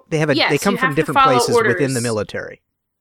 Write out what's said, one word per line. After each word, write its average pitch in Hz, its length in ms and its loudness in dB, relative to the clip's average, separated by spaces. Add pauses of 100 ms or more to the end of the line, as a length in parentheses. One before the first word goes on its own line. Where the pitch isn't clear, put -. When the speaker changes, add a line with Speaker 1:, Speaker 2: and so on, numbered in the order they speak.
(100)
Speaker 1:
they 160 80 -2
have 151 120 0
a, 135 60 0
Speaker 2:
yes, 294 140 0
Speaker 1:
they - 80 2
come 196 160 0
Speaker 2:
you - 40 -4
Speaker 1:
from 262 120 -2
Speaker 2:
have - 40 -6
to 240 80 2
Speaker 1:
different 240 160 -2
Speaker 2:
follow 262 140 4
Speaker 1:
places 240 240 2
within 175 380 0
the 123 40 -2
Speaker 2:
orders. 113 60 -2
Speaker 1:
military. 104 580 -6 (380)